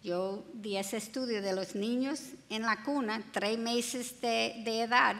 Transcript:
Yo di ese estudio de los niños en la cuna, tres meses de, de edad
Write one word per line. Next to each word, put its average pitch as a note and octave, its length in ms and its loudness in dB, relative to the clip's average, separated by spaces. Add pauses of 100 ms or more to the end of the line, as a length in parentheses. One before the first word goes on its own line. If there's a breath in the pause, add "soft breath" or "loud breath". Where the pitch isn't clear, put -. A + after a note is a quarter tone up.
Yo F#3+ 500 -2
di G#3 240 -4
ese G3 200 -2
estudio A3+ 440 -2
de G3 120 0
los F#3 220 -4
niños B3 460 0 (280)
en A3 140 -2
la A3 200 2
cuna, A3+ 480 0
tres G#3 260 2
meses A#3+ 640 -2
de, A3+ 420 2
de A3+ 180 0
edad A#3 380 6